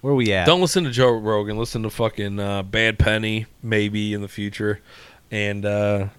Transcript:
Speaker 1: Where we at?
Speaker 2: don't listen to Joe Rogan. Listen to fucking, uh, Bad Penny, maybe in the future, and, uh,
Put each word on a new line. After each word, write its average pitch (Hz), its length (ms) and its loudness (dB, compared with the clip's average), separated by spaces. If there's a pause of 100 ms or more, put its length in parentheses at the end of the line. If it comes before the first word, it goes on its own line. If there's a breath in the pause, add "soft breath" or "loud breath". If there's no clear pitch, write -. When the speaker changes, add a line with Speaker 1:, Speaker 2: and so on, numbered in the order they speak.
Speaker 1:
Where 135 120 0
we 117 200 4
at? 92 120 4
Speaker 2:
don't 175 140 6
listen 180 240 2
to 135 60 -2
Joe 123 220 4
Rogan. 107 440 0
Listen 113 280 -4
to 107 60 -2
fucking, 101 480 -4
uh, 101 260 -4
Bad 110 340 0
Penny, 110 480 0 (160)
maybe 104 500 0
in 104 80 -4
the 101 80 -8
future, 104 520 -4 (500 loud breath)
and, 101 340 -4
uh, 104 440 0 (100)